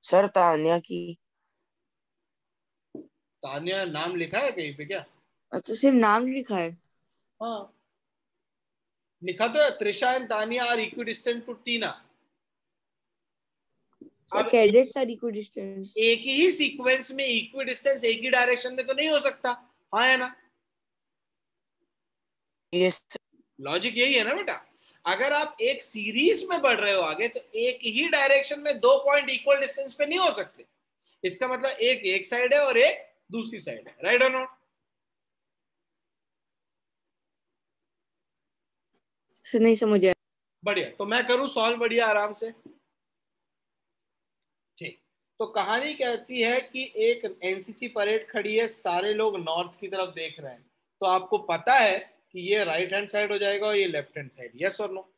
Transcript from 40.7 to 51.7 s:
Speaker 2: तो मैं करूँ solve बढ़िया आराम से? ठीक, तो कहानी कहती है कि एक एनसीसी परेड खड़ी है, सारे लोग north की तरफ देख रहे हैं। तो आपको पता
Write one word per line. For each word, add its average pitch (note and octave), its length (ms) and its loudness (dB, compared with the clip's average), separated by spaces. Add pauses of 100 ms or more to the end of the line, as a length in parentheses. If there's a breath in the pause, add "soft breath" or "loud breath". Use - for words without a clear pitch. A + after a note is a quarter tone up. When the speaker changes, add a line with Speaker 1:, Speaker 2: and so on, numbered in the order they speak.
Speaker 2:
तो G3+ 160 -8
मैं A#3+ 200 0
करूँ A#3+ 220 2
solve A#3 280 0
बढ़िया A#3 300 2
आराम G#3 260 0
से? A3+ 180 -10 (2250)
ठीक, - 240 -14 (360)
तो A3 80 -4
कहानी A3+ 480 -2
कहती B3 480 -4
है A#3+ 180 2
कि C4 360 -12
एक A3+ 460 0
एनसीसी G3 460 -8
परेड A3 420 -2
खड़ी G#3+ 260 -2
है, A3+ 120 2
सारे G3 460 -2
लोग G#3+ 220 0
north F3 440 -4
की G3 80 -12
तरफ F#3 260 -6
देख D#3+ 260 -10
रहे C3+ 120 -14
हैं। - 180 -20 (300)
तो G3 60 0
आपको F#3 320 2
पता E3+ 360 2